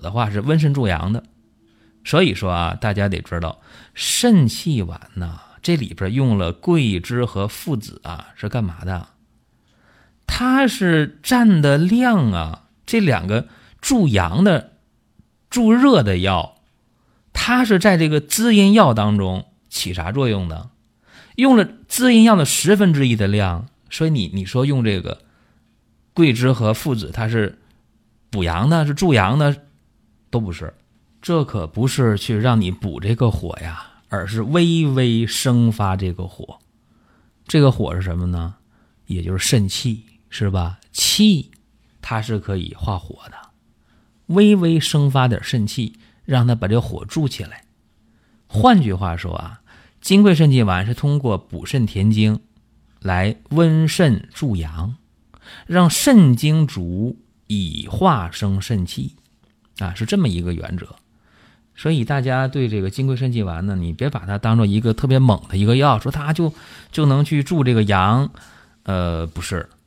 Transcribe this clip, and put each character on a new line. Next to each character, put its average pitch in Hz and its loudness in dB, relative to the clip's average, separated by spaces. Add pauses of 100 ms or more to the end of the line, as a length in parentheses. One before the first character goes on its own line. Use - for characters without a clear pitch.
的 90 -10
话 113 -2
是 101 -4
温 151 0
肾 151 0
助 131 -2
阳 87 -2
的。 120 -6 (800)
所 165 0
以 127 0
说 92 -4
啊， 85 -4
大 107 -4
家 101 -2
得 87 -4
知 - -8
道， 85 -8 (320)
肾 202 2
气 127 -4
丸 87 -8 (140)
呐， 85 -10 (220)
这 170 -2
里 123 -8
边 95 -6
用 123 0
了 87 -2
桂 120 0
枝 120 -4
和 101 -4
附 143 -8
子 - -14
啊， - -16
是 107 -10
干 117 -4
嘛 87 -8
的？ 90 -8 (1160)
它 254 0
是 165 0
占 226 4
的 143 4
量 190 2
啊， 82 -6 (160)
这 226 0
两 113 0
个 107 -2 (340)
助 220 2
阳 98 0
的、 190 0 (760)
助 226 2
热 240 6
的 95 0
药， 90 -2 (800)
它 247 0
是 202 4
在 190 4
这 160 2
个 151 0
滋 220 0
阴 196 6
药 180 6
当 104 2
中 95 -4 (240)
起 - -8
啥 87 -8
作 127 -2
用 95 -4
呢？ 80 -12 (640)
用 254 4
了 196 4 (200)
滋 247 2
阴 226 8
药 226 6
的 160 2
十 175 2
分 190 4
之 139 2
一 117 2
的 104 0
量， 98 -2 (220)
所 - -4
以 - 0
你， 117 -2
你 95 -6
说 127 -2
用 139 0
这 101 -2
个 - -12 (920)
桂 156 4
枝 127 2
和 110 0
附 135 -4
子， 98 -8
它 113 -4
是 110 -4 (720)
补 - -4
阳 87 -2
的， 160 2
是 147 -4
助 160 0
阳 107 2
的， 143 0 (640)
都 120 -4
不 101 -6
是。 80 -12 (480)
这 165 0
可 90 -6
不 113 -2
是 117 0
去 107 -4
让 113 2
你 90 0
补 92 -8
这 110 -2
个 113 2
火 - -6
呀， 82 -14 (180)
而 92 -6
是 110 -4
微 165 2
微 123 0
生 120 0
发 101 -2
这 92 -4
个 90 -12
火。 - -18 (880)
这 156 0
个 139 6
火 87 -2
是 92 -4
什 90 -4
么 90 -4
呢？ 87 -6 (500)
也 90 -8
就 92 -4
是 - -4
肾 104 2
气， 110 -6 (260)
是 104 -4
吧？ 90 -4 (120)
气 - 2 (500)
它 110 -6
是 110 -4
可 98 -6
以 82 -8
化 92 -6
火 - -20
的， - -20 (920)
微 208 6
微 165 2
生 143 0
发 131 2
点 120 -2
肾 113 -2
气， 107 -8 (280)
让 123 2
它 120 2
把 113 -4
这 113 2
火 110 -8
助 151 -4
起 - -8
来。 - -20 (840)
换 226 4
句 107 0
话 90 -4
说 85 -10
啊， - -14 (400)
金 202 4
匮 190 6
肾 151 4
气 127 4
丸 95 0
是 120 -4
通 143 -2
过 117 -2
补 90 -12
肾 127 -2
填 101 0
精 107 2 (600)
来 95 -2 (140)
温 160 2
肾 151 0
助 123 -4
阳， 82 -6 (680)
让 175 4
肾 175 6
精 151 0
足 95 -6 (300)
以 98 -6
化 127 0
生 98 -2
肾 95 -4
气 - -10 (640)
啊， 90 -6
是 110 -6
这 202 -2
么 170 2
一 87 -2
个 87 -4
原 85 -8
则。 - -14 (800)
所 - -4
以 139 0
大 139 -4
家 131 -2
对 135 -2
这 107 -4
个 95 -4
金 135 -4
匮 135 -2
肾 123 -4
气 117 -2
丸 87 -6
呢， 101 -4
你 85 -4
别 127 -4
把 123 -8
它 101 -4
当 113 2
做 113 4
一 101 2
个 113 0
特 - -6
别 131 4
猛 117 4
的 - -8
一 101 2
个 117 4
药， 135 2
说 131 -6
它 151 -4
就， 160 -2 (400)
就 156 0
能 139 2
去 147 0
助 156 0
这 123 2
个 110 4
阳， 104 2 (500)
呃， 87 -4
不 82 -10
是， 85 -8 (180)